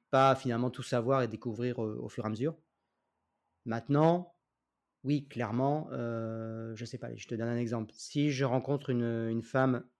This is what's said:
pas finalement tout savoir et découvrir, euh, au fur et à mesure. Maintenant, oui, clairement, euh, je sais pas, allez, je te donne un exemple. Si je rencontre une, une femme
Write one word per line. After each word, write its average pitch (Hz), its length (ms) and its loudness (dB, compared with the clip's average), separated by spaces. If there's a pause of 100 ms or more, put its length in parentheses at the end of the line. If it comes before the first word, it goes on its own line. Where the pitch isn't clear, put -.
(100)
pas 135 260 6
finalement 123 340 0
tout 123 120 -10
savoir 127 400 2
et 117 60 0
découvrir, 117 560 -4
euh, 110 160 -6
au 120 80 -8
fur 107 160 -6
et 107 40 -2
à - 20 0
mesure. 131 260 -2 (1080)
Maintenant, 147 720 2 (680)
oui, 143 240 0
clairement, 127 640 0
euh, 113 840 -6
je 117 80 -10
sais 117 140 -10
pas, 117 100 -10
allez, 113 100 -10
je - 100 -14
te 120 60 -4
donne 117 140 -2
un 120 100 0
exemple. 117 380 -2
Si 147 360 0
je 131 120 0
rencontre 135 460 0
une, 117 400 0
une 113 120 0
femme 131 420 2 (160)